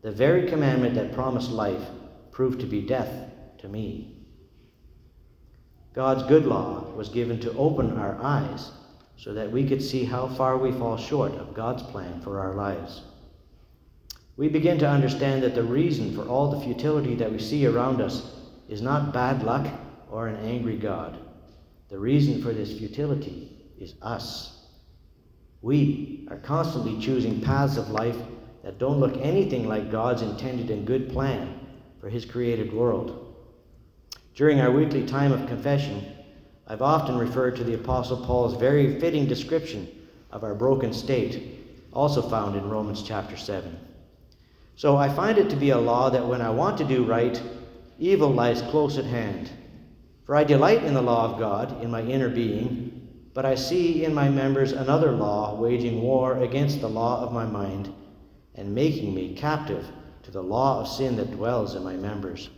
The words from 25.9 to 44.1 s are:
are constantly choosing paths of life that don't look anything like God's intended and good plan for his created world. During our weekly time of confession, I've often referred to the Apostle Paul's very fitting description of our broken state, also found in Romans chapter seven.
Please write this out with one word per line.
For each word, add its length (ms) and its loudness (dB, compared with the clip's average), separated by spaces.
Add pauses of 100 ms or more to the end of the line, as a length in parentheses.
are 80 -10
constantly 640 -2
choosing 420 0
paths 360 2
of 120 -4
life 280 -2 (480)
that 140 -12
don't 200 2
look 180 4
anything 520 2
like 220 -2
God's 320 0
intended 480 -4
and 160 -4
good 200 0
plan 520 -4 (420)
for 80 -10
his 160 -6
created 480 -2
world. 600 -2 (1000)
During 260 6
our 120 6
weekly 340 4
time 260 2
of 160 0
confession, 560 -2 (640)
I've 140 -6
often 340 2
referred 420 0
to 60 -4
the 120 0
Apostle 500 -2
Paul's 340 2
very 400 4
fitting 280 2
description 600 -2 (440)
of 120 -8
our 120 -4
broken 360 2
state, 680 -2 (340)
also 340 2
found 280 -2
in 120 -2
Romans 360 -4
chapter 340 -6
seven. 400 -8 (960)